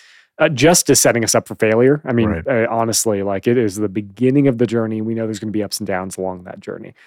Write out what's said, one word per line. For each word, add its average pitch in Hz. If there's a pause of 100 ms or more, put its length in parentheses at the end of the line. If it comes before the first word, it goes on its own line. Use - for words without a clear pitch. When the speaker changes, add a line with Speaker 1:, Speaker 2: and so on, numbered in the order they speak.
(380)
Speaker 1:
uh, 160
just 151
is 131
setting 117
us 107
up -
for 104
failure. 120
I 127
mean, 113
Speaker 2:
Right. 90
Speaker 1:
uh, 117
honestly, 113
like, 98
it 120
is 104
the 104
beginning 113
of 123
the 120
journey. 110
We 113
know 113
there's 110
gonna 107
be 104
ups -
and 101
downs 95
along 92
that 92
journey, 95 (140)